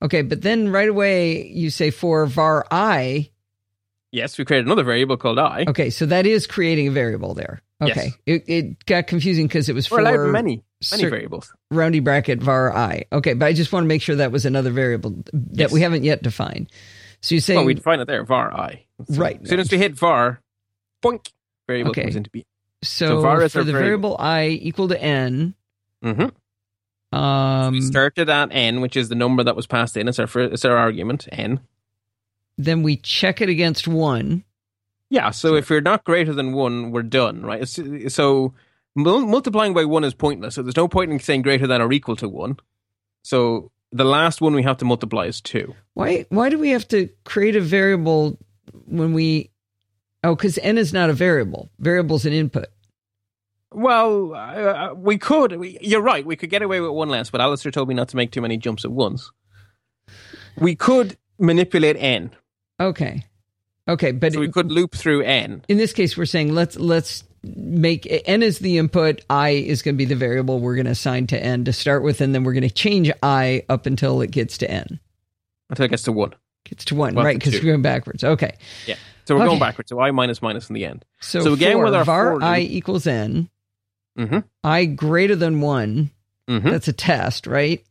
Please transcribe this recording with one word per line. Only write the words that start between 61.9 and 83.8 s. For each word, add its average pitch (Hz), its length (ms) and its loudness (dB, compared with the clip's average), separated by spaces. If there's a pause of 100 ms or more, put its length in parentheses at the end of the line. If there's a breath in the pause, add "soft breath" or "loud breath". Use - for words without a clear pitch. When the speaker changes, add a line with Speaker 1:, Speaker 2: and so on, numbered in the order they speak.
Speaker 2:
n. 123 320 0 (500)
Speaker 1:
Okay. 165 440 -4 (640)
Okay, 165 240 0
but 131 200 0
Speaker 2:
So 156 80 -2
we 147 80 0
Speaker 1:
it - 40 -6
Speaker 2:
could 170 180 0
loop 170 240 0
through 147 280 2
n. 110 460 0
Speaker 1:
In 202 100 4
this 220 140 0
case, 180 240 0
we're 165 100 -2
saying 151 280 0
let's, 170 240 0
let's 165 460 -2 (200)
make, 170 640 -2 (200)
n 208 160 2
is 214 180 2
the 185 180 0
input, 160 520 2
I 143 200 2
is 143 320 0
gonna 143 140 0
be 135 80 0
the 131 120 0
variable 131 440 0
we're 123 160 -2
gonna 127 140 0
assign 127 380 -2
to 117 140 -2
n 123 220 -2
to 127 80 0
start 139 300 0
with, 147 180 0
and 135 140 2
then 131 100 0
we're 127 100 0
gonna 131 160 0
change 196 400 2 (120)
I 131 460 2
up 131 180 -2
until 131 340 0
it 123 100 -2
gets - 280 -4
to - 120 -4
n. - 300 -8 (720)
Speaker 2:
Until 135 160 0
it - 40 -2
gets 123 140 -2
to 120 80 -2
one. 104 220 -2 (300)
Speaker 1:
Gets - 220 -18
to - 80 -4
one, 143 200 -2
Speaker 2:
Well, 120 100 2
Speaker 1:
right, 135 160 0
Speaker 2:
to - 40 -6
Speaker 1:
'cause 123 140 0
Speaker 2:
two. 156 80 -2
Speaker 1:
we're 160 100 4
going 135 60 0
bavards. 127 400 -4
Okay. 151 320 0 (320 loud breath)
Speaker 2:
Yeah. 107 80 -6 (320 loud breath)
So 147 80 2
we're 139 60 6
going 214 160 4
Speaker 1:
Okay. - 40 0
Speaker 2:
backwards. 117 280 -2
So 123 120 -6
I 139 100 4
minus 123 320 0
minus 113 280 -6
in 107 40 -8
the 107 100 -6
end. - 200 -12 (160)
Speaker 1:
So - 200 -4
Speaker 2:
So 156 140 4
again, 175 220 4
Speaker 1:
for 226 80 4
Speaker 2:
with 208 100 2
our 170 100 2
Speaker 1:
var 170 340 2
Speaker 2:
for 131 60 -4
Speaker 1:
I 175 160 2
Speaker 2:
loop 175 100 -2
Speaker 1:
equals 185 360 -4
n, 127 420 -2 (680)